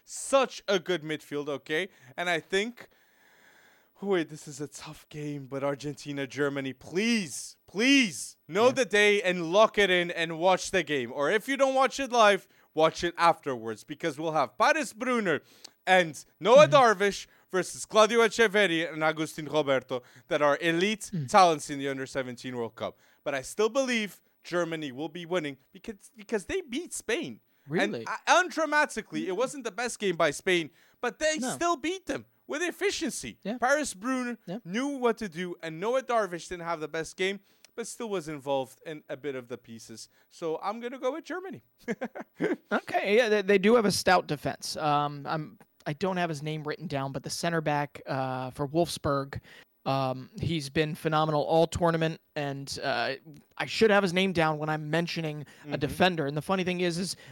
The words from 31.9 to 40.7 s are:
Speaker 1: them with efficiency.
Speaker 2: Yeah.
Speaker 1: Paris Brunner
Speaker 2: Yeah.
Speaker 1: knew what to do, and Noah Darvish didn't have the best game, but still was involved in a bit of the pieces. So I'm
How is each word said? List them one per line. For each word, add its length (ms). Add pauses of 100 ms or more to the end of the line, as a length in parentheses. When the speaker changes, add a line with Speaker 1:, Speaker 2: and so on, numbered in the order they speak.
Speaker 1:
them 200 (220)
with 140
efficiency. 840
Speaker 2:
Yeah. 140
Speaker 1:
Paris 360
Brunner 520
Speaker 2:
Yeah. 180
Speaker 1:
knew 240
what 300
to 100
do, 340
and 180
Noah 240
Darvish 440
didn't 180
have 140
the 80
best 300
game, 240 (340)
but 100
still 240
was 200
involved 560
in 240
a 80
bit 180
of 140
the 80
pieces. 500 (220)
So 340
I'm 160